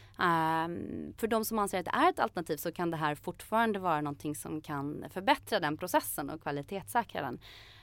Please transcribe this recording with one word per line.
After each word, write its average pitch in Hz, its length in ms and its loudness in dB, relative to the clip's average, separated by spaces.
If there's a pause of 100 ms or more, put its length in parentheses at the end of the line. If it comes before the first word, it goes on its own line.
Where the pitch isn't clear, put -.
(200)
Ehm, 160 960 0
för 226 100 -2
de 220 180 2
som 226 140 0
anser 196 200 0
att 175 60 -4
det - 60 -6
är 302 180 6
ett - 100 0
alternativ - 380 0
så 170 140 -4
kan 170 200 -2
det 165 60 -2
här 151 180 0
fortfarande 214 640 0
vara 170 220 2
någonting 147 340 -4
som 156 260 -6
kan 147 480 -6
förbättra 208 500 2
den 156 180 2
processen 175 520 0
och 156 120 -6
kvalitetssäkra 165 800 -2
den. 131 180 -4 (440)